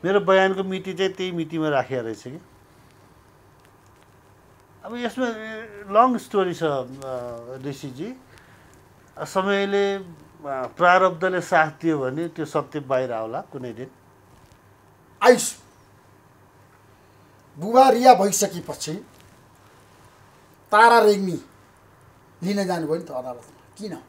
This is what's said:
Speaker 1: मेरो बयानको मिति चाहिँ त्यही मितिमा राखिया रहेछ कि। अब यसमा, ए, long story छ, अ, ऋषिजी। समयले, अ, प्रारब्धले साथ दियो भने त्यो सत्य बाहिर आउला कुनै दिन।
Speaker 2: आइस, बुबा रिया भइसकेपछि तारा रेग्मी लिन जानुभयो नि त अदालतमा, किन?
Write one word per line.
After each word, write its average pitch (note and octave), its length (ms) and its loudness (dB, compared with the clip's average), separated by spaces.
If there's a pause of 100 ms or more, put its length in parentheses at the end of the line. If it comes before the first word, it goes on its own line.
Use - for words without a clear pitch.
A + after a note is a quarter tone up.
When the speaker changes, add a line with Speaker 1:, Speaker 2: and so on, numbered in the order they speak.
Speaker 1:
मेरो G3 160 4
बयानको F#3+ 440 2
मिति F#3+ 280 -8
चाहिँ F#3 200 -2
त्यही F#3 200 -8
मितिमा D#3+ 360 -4
राखिया B2+ 320 -2
रहेछ A2+ 220 -10
कि। C#3 180 -16 (2500)
अब A3+ 120 -12
यसमा, A#3+ 300 -4
ए, - 640 -10
long A#3 280 6
story F3+ 360 0
छ, - 80 -6
अ, C#3 240 0 (760)
ऋषिजी। C#3+ 540 -10 (1080)
समयले, G3 680 0
अ, G3 80 -10 (440)
प्रारब्धले F3+ 920 2
साथ D#3+ 300 2 (120)
दियो D#3+ 160 0
भने C#3 300 -4
त्यो D#3+ 160 -8
सत्य D3 360 -6
बाहिर C3 320 -2
आउला A2+ 280 -6
कुनै B2 320 -14
दिन। B2+ 180 -14 (1300)
Speaker 2:
आइस, - 400 4 (2000)
बुबा A#3+ 300 4
रिया B3+ 260 6
भइसकेपछि F3 800 -2 (1800)
तारा A#3 260 8
रेग्मी G3 460 2 (1000)
लिन G3 240 -2
जानुभयो E3 300 -2
नि F3 60 -6
त - 80 -16
अदालतमा, B2+ 520 -12 (160)
किन? G3 300 -12